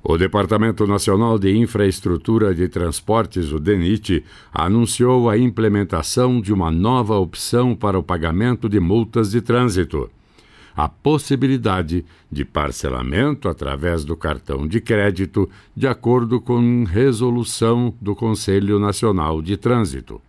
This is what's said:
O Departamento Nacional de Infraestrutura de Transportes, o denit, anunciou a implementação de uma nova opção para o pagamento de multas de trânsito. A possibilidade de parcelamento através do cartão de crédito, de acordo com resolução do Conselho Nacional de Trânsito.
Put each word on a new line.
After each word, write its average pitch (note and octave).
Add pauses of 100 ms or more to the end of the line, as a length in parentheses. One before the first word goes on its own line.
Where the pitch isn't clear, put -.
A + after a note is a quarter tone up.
O E2
Departamento G#2
Nacional G#2
de G2
Infraestrutura G2+
de F2
Transportes, F2
o D#2+
denit, F2+ (300)
anunciou A#2
a G#2+
implementação A2
de G2
uma F#2
nova G#2+
opção A#2+
para G2
o E2+
pagamento F#2
de G2+
multas A2
de A#2
trânsito. F#2 (680)
A D2+
possibilidade A#2+ (260)
de C#2+
parcelamento D2
através D2+
do D#2
cartão D2
de A2
crédito, G2+ (240)
de C3+
acordo A#2+
com A#2+
resolução A#2+
do G2+
Conselho G2+
Nacional F#2
de F#2
Trânsito. E2